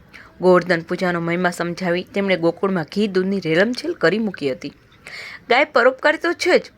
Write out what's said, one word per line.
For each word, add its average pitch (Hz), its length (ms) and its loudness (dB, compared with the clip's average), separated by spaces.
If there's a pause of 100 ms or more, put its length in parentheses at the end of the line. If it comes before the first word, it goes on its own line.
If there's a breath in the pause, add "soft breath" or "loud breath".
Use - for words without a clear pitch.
(420 loud breath)
ગોવર્ધન 175 400 4
પૂજાનો 175 380 -4
મહિમા 170 300 0
સમજાવી 175 540 -4
તેમણે 196 340 0
ગોકુળમાં 170 460 0
ઘી 208 240 -2
દૂધની 190 320 0
રેલમછેલ 208 540 0
કરી 180 260 0
મૂકી 175 320 -4
હતી. 139 220 -10 (760 loud breath)
ગાય 254 160 4
પરોપકારી 269 520 2
તો 339 160 -2
છે 330 260 2
જ, - 180 -6